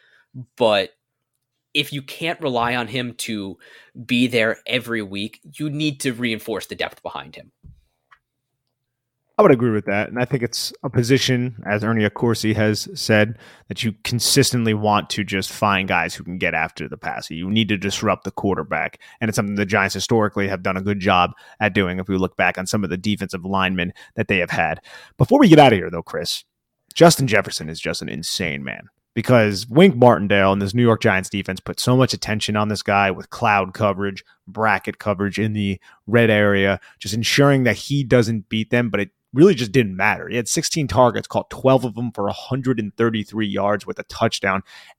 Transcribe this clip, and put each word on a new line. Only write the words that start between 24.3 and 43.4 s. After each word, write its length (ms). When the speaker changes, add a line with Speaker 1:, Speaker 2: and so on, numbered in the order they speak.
Speaker 2:
have 100
had. 320
Before 220
we 80
get 100
out 140
of 80
here, 100
though, 140
Chris, 400
Justin 340
Jefferson 420
is 100
just 220
an 80
insane 560
man. 240
Because 560
Wink 260
Martindale 560
and 100
this 120
New 100
York 180
Giants 280
defense 320
put 180
so 160
much 180
attention 440
on 100
this 160
guy 260
with 200
cloud 440
coverage, 520
bracket 520
coverage 400
in 140
the 260
red 220
area, 520
just 140
ensuring 500
that 140
he 260
doesn't 460
beat 200
them, 200
but 100
it 100
really 220
just 180
didn't 240
matter. 320
He 100
had 100
sixteen 400
targets, 400
caught 240
twelve 340
of 80
them 180
for 160
a 60
hundred 460
and 160
thirty-three 520